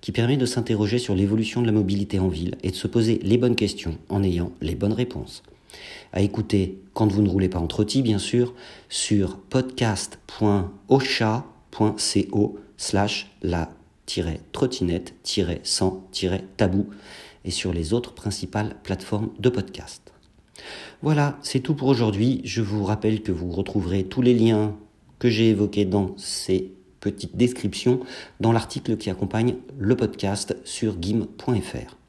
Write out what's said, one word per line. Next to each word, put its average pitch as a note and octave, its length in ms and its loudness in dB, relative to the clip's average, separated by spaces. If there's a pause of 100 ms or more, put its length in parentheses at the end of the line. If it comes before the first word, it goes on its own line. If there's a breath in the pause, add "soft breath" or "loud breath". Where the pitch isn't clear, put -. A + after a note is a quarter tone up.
qui - 100 -8
permet A#2 240 4
de C3 80 2
s'interroger A2+ 540 0
sur A2+ 160 -2
l'évolution G#2+ 480 2
de A#2 40 2
la A2 60 4
mobilité G2+ 460 2
en F#2 100 2
ville E2+ 340 -4
et F#2+ 80 -2
de - 60 -6
se - 100 -6
poser A2+ 360 2
les G2 160 4
bonnes A#2+ 180 4
questions F2+ 400 -2 (140)
en G2 120 2
ayant F2 380 0
les - 140 -2
bonnes G#2 180 0
réponses. - 500 -6 (720 loud breath)
À F#2 80 -2
écouter G2 640 0 (100)
quand A2 140 2
vous G#2 160 4
ne G2+ 80 6
roulez F#2 180 2
pas F2+ 100 -2
en E2+ 80 -2
trottis, G#2+ 360 0
bien A2 160 2
sûr, B2 340 2 (380 loud breath)
sur G2 480 0
podcast - 880 -2
point G2+ 480 0 (140)
ocha C3 580 2 (240)
point G#2+ 260 2
C - 360 0
O G#2 260 2 (180 loud breath)
slash - 640 -2
la E2+ 300 -2 (340)
tiret E2+ 380 -4 (100)
trottinette - 720 -2
tiret F2 400 -2
sans - 480 -2
tiret F#2+ 340 -2 (140)
tabou G2 320 2 (560 loud breath)
et F#2 40 -6
sur F2+ 220 -4
les E2+ 220 -2
autres A#2+ 180 -2
principales - 680 -6
plateformes G2+ 560 -4
de G2 100 4
podcast. - 640 -8 (880 loud breath)
Voilà, D3 400 2
c'est - 200 -2
tout D3 140 0
pour C3+ 140 0
aujourd'hui. A#2 560 4
Je F#2 160 -2
vous G#2 240 0
rappelle G#2+ 380 0
que G2 100 -2
vous F2 180 -4
retrouverez F#2+ 540 -2
tous A2 160 -4
les B2 140 6
liens G#2+ 420 4 (420)
que B2 120 4
j'ai A2+ 180 4
évoqués G#2 380 4
dans F#2+ 320 0
ces - 540 -2 (280)
petites - 360 -6
descriptions B2 640 2 (400 loud breath)
dans A2 100 2
l'article A2+ 460 -2
qui - 120 -6
accompagne A2 460 -2 (240)
le A2+ 180 2
podcast G2+ 680 -2
sur G2+ 360 -4
gim G#2 360 -2
point A#2+ 240 0
F - 140 -8
R. - 220 -12 (120)